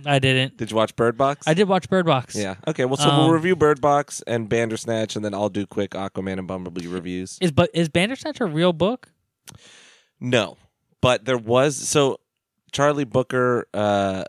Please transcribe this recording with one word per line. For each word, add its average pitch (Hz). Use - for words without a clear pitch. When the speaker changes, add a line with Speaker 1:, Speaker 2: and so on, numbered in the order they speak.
Speaker 1:
I 143
didn't. 131
Speaker 2:
Did 110
you 107
watch 110
Bird 117
Box? 139
Speaker 1:
I 156
did 190
watch 190
Bird 185
Box. 131
Speaker 2:
Yeah. 98
Okay. 156
Well, 135
so 143
Speaker 1:
Um, 143
Speaker 2:
we'll 139
review 165
Bird 151
Box 143
and 117
Bandersnatch, 113
and 107
then 101
I'll 101
do 98
quick 101
Aquaman 95
and 92
Bumblebee 90
reviews. 90
Speaker 1:
Is, 180
but 175
is 165
Bandersnatch 240
a 233
real 170
book? 185
Speaker 2:
No, 123
but 120
there 127
was, 123
so 135
Charlie 143
Booker, 123
uh, 98